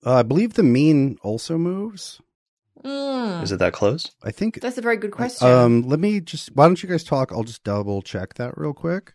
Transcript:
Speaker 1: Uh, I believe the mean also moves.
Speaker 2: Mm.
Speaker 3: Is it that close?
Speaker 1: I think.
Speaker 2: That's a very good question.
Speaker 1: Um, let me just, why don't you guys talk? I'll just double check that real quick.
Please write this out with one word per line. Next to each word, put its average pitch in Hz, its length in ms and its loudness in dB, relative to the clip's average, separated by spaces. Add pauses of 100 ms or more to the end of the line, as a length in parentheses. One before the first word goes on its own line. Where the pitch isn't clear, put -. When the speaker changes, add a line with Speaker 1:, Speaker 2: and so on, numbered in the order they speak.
Speaker 1:
Uh, 123 120 2
I 123 60 6
believe 165 320 0
the 233 80 4
mean 139 600 4
also 117 340 -4
moves. 190 640 -6 (640)
Speaker 2:
Mm. 262 600 -4
Speaker 3:
Is 98 80 -4
it 92 80 -4
that 90 120 2
close? 117 380 -2 (140)
Speaker 1:
I 110 80 -8
think. - 280 -4
Speaker 2:
That's 247 160 -6
a 247 60 -8
very 233 140 0
good 208 160 -6
question. 240 340 -2
Speaker 1:
Um, 120 360 6
let 135 180 -2
me 208 200 0
just, - 360 -12
why 143 100 8
don't 180 160 4
you 190 60 -12
guys 170 160 -4
talk? 131 260 -2
I'll 113 140 -4
just 113 180 -18
double 101 400 -4
check 92 320 -10
that 123 240 -10
real 151 140 -6
quick. 165 420 -6